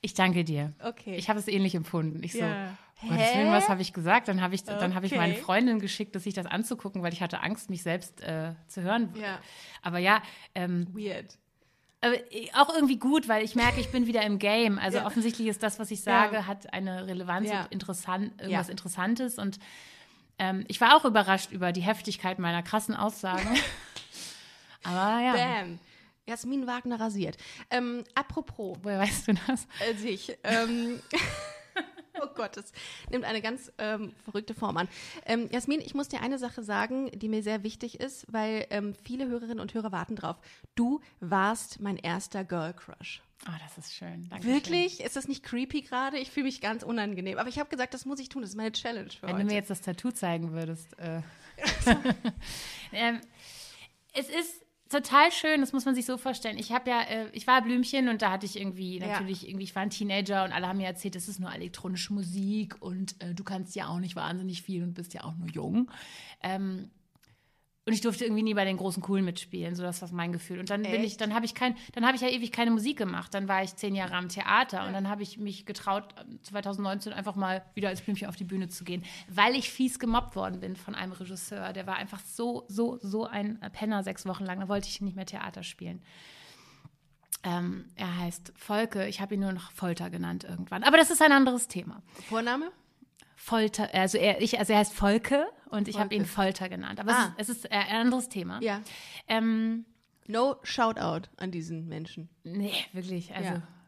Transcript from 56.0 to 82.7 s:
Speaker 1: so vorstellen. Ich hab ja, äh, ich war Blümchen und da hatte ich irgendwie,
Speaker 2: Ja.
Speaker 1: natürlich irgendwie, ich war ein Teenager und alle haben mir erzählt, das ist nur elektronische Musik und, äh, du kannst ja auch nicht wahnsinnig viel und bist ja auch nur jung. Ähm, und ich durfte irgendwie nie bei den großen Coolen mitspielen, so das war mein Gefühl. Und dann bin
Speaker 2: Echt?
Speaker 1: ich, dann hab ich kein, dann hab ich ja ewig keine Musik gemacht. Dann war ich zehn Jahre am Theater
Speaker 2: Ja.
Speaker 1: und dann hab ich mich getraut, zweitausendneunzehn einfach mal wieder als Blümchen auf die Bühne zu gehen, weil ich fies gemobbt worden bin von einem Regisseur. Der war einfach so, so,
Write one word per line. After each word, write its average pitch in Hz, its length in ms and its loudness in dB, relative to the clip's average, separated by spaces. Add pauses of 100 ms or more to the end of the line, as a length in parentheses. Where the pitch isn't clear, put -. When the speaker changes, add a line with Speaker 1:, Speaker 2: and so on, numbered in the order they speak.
Speaker 1:
so 254 100 -2
vorstellen. 233 420 -4
Ich 214 140 -6
hab 240 140 0
ja, 240 160 2
äh, 220 300 -4
ich - 140 -6
war 262 160 10
Blümchen 247 460 4
und 226 140 2
da 202 80 4
hatte 196 160 -2
ich 196 140 -6
irgendwie, 185 380 -4
Speaker 2:
Ja. 190 100 -4
Speaker 1:
natürlich 190 400 -2
irgendwie, 196 160 -6
ich 180 100 -12
war 190 80 -2
ein 208 80 -2
Teenager 196 540 0
und 185 80 -4
alle 180 160 -2
haben 190 80 -2
mir 190 100 0
erzählt, 180 300 -6
das 175 120 -8
ist 190 120 -8
nur 185 120 -4
elektronische 180 600 -6
Musik 196 680 -2
und, 185 420 -6
äh, 175 120 -6
du 185 80 -8
kannst 185 320 -6
ja 196 140 -6
auch 175 100 -4
nicht 180 160 -4
wahnsinnig 180 480 -4
viel 180 220 -4
und 175 100 -4
bist 175 200 -12
ja - 100 -12
auch 160 100 -8
nur 170 140 -6
jung. 165 420 0 (520)
Ähm, 190 480 -4 (960)
und 220 60 2
ich 214 80 4
durfte 233 240 0
irgendwie 220 180 2
nie 220 120 2
bei 202 100 4
den 190 140 2
großen 185 240 -2
Coolen 196 240 2
mitspielen, 175 480 -4
so 175 80 -4
das 175 180 -4
war 175 100 -10
mein 175 220 -2
Gefühl. 180 260 -6
Und 190 120 -6
dann 202 140 2
bin 202 60 -2
Speaker 2:
Echt? 226 140 2
Speaker 1:
ich, 214 140 -2
dann 214 160 0
hab 233 100 2
ich 226 100 -4
kein, 247 220 0 (160)
dann 240 140 2
hab 262 80 6
ich 240 80 -2
ja 254 80 2
ewig 240 200 -2
keine 233 200 4
Musik 226 260 2
gemacht. 180 380 -4
Dann 196 120 -2
war 190 160 2
ich 185 140 -6
zehn 196 180 -2
Jahre 185 200 -2
am 180 160 -2
Theater 196 480 4
Speaker 2:
Ja. 190 80 -2
Speaker 1:
und 190 80 -4
dann 196 160 -2
hab 208 100 -4
ich 202 160 -8
mich 202 300 -8
getraut, 208 480 -4 (300)
zweitausendneunzehn 202 680 -4
einfach 202 220 -6
mal 190 280 0 (120)
wieder 202 160 0
als 185 100 -4
Blümchen 202 260 -4
auf 185 100 -8
die 202 80 -6
Bühne 185 260 -4
zu 180 140 -12
gehen, 180 200 -6 (240)
weil 202 260 8
ich 269 140 0
fies 254 300 0
gemobbt 240 360 2
worden 190 260 -2
bin 185 160 -8
von - 180 -12
einem 185 180 -6
Regisseur. 185 600 -10
Der 190 120 -8
war 190 100 -4
einfach 196 240 -8
so, 240 480 -6
so, 233 340 -2